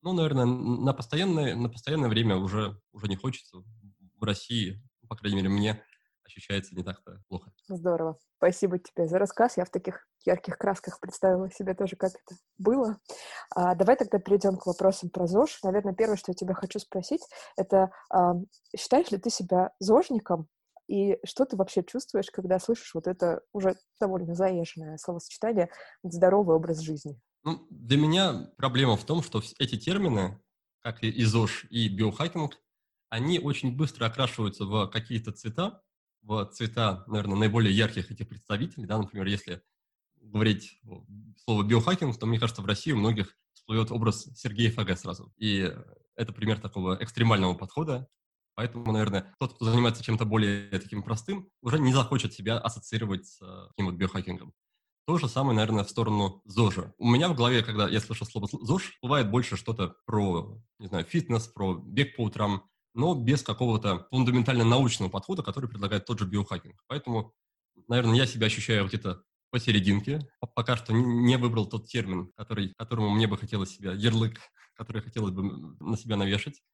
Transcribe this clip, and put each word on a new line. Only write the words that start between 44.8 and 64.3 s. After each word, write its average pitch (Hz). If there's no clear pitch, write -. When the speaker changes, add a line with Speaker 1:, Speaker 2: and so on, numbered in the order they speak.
Speaker 1:
сразу. -
И 101
это 113
пример 110
такого 92
экстремального 110
подхода. 135
Поэтому, 117
наверное, 101
тот, -
кто 117
занимается 117
чем-то 113
более 101
таким 101
простым, 185
уже 131
не 127
захочет 127
себя 110
ассоциировать 107
с, -
э, 92
таким 98
вот 87
биохакингом. 90
То 170
же 151
самое, 131
наверное, 107
в -
сторону 104
зожа. 98
У 117
меня 139
в 165
голове, 120
когда 104
я 107
слышу -
слово 104
«з-, -
зож», 165
бывает 123
больше 117
что-то 101
про, 98
не 104
знаю, 90
фитнес, 120
про 95
бег 113
по 123
утрам, 101
но 151
без 127
какого-то 107
фундаментально 123